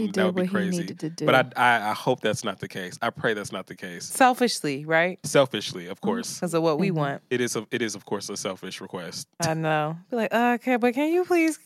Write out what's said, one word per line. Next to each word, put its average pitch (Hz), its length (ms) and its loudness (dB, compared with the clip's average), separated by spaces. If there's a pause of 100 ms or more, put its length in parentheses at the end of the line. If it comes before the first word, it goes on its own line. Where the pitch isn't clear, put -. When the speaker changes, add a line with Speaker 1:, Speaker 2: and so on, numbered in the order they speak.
Speaker 1:
He 214 120 0
Speaker 2:
that 190 120 2
would 180 80 2
Speaker 1:
did - 20 -2
Speaker 2:
be 185 60 0
Speaker 1:
what 180 80 0
he - 20 -4
Speaker 2:
crazy. 185 280 0
Speaker 1:
needed - 220 -8
to 156 100 -4
do. 160 160 -4
Speaker 2:
But 127 280 4
I, 123 220 4
I, 107 140 0
I - 20 0
hope 123 280 0
that's 107 220 0
not 98 160 -4
the 98 80 -8
case. 92 360 -10
I 113 80 0
pray 113 240 0
that's 101 160 -8
not 95 160 -8
the 92 80 -14
case. 90 300 -12
Speaker 3:
Selfishly, 233 800 2
right? 165 400 2
Speaker 2:
Selfishly, 120 600 2
of 92 160 -12
course. - 380 -4
Speaker 3:
'Cause 165 160 -4
of 165 80 2
what 156 160 2
we 190 80 2
Speaker 1:
Mm-hmm. 175 100 0
Speaker 3:
want. 139 320 -2
Speaker 2:
It 123 100 0
is 120 160 -2
a, 110 140 -6
it 120 140 -2
is, 107 100 -4
of 98 120 -12
course, 98 240 -6
a 101 80 -8
selfish 95 440 -8
request. 92 460 -10 (120)
Speaker 3:
I 165 140 0
know. 156 420 0 (140)
Be 254 60 -4
like, 226 180 0
"Uh, 240 260 4
okay, 247 180 0
but 233 180 2
can 302 180 0
you 359 100 4
please, 330 420 2